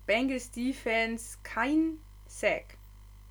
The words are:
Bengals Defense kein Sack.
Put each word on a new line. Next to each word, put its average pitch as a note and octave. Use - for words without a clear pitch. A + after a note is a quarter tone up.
Bengals B3+
Defense A3+
kein D#4
Sack. -